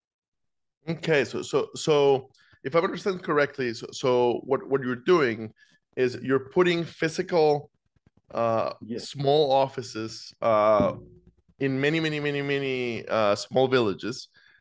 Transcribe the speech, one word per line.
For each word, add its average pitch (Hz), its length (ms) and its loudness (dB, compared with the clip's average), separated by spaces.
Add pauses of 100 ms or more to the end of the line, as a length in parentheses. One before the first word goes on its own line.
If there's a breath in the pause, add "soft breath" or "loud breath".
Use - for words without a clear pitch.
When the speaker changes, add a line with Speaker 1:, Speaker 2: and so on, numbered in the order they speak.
(880)
Speaker 1:
Okay, 156 380 0
so, 107 160 -4
so, - 340 -2
so 143 540 2 (340 soft breath)
if 135 140 -4
I 165 40 6
understand 185 420 -4
correctly, 139 500 0
so, - 180 -12
so 123 540 2
what, 135 240 -2
what 135 140 0
you're 123 140 -4
doing 123 540 2 (460 soft breath)
is 123 260 0
you're 135 280 0
putting 175 340 2
physical, 160 840 0 (640)
uh, 113 480 0
Speaker 2:
Yes. 107 260 -10
Speaker 1:
small 139 420 2
offices, 120 920 -2
uh, 107 500 4 (680)
in 135 220 -2
many, 156 200 0
many, 151 200 -2
many, 143 220 -2
many, 131 680 -4
uh, 104 260 2
small 127 320 0
villages, 117 640 -2 (320 soft breath)